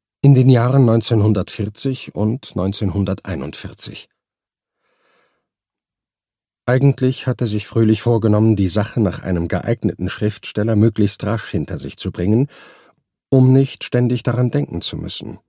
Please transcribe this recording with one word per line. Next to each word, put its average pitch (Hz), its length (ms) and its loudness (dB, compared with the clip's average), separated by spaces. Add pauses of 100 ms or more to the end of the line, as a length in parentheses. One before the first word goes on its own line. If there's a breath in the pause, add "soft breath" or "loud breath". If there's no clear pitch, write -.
(220)
in 143 100 8
den 127 160 6
Jahren 127 380 4
neunzehnhundertvierzig 107 1300 0
und 110 420 -4
neunzehnhunderteinundvierzig. 95 1500 -6 (2500)
Eigentlich 131 640 0
hatte 123 200 -2
sich 104 200 -4
Fröhlich 110 340 2
vorgenommen, 110 560 2
die 95 100 2
Sache 98 320 -2
nach 98 240 -2
einem 87 240 -2
geeigneten 95 640 -4
Schriftsteller 107 680 -4
möglichst 107 500 2
rasch - 260 -4
hinter - 280 -4
sich 69 200 -10
zu - 140 -6
bringen, 110 360 0 (800 loud breath)
um 131 240 6
nicht 135 320 2
ständig 123 380 0
daran 123 280 0
denken - 300 -4
zu - 160 -8
müssen. - 420 -10 (100)